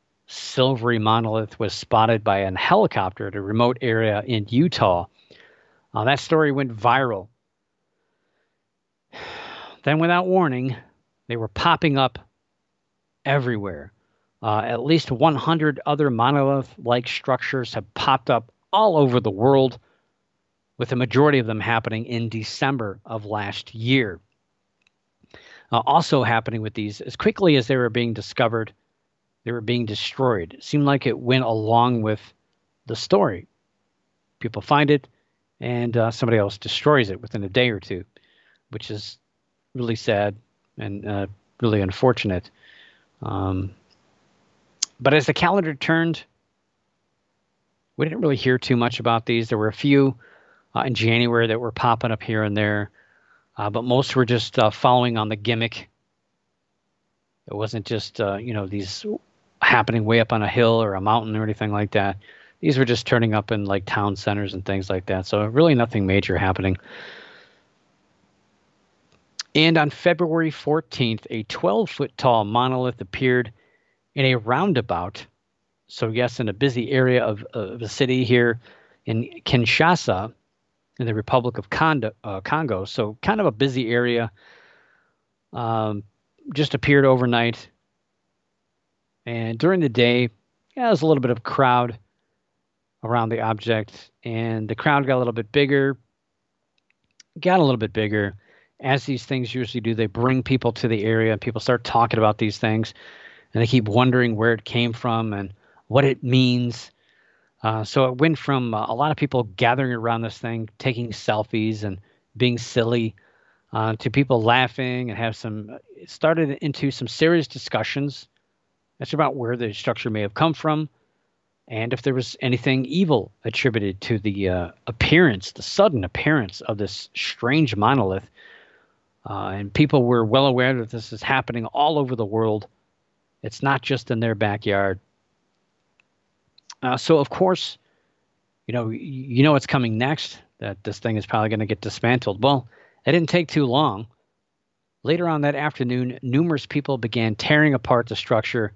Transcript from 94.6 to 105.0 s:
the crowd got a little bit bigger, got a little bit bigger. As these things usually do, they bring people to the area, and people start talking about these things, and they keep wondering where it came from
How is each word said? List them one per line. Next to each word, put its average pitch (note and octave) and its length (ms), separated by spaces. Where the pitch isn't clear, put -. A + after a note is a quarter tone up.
the A2+ 60
crowd C#3 320
got C3 80
a B2+ 40
little A#2+ 140
bit A2+ 180
bigger, C#3 460
got F3+ 200
a E3 40
little C3 140
bit G#2+ 160
bigger. G#2 420
As C3 220
these C3 220
things B2+ 280
usually A#2+ 280
do, A2+ 120
they A2 120
bring B2 360
people A#2+ 300
to A2+ 160
the A2 160
area, A2+ 300
and G#2 80
people A#2 180
start A#2+ 240
talking A#2 340
about G#2+ 200
these G#2+ 200
things, A2 360
and A2+ 80
they A#2 60
keep A2+ 220
wondering A#2+ 480
where A2+ 160
it G#2+ 100
came A#2+ 300
from A2+ 400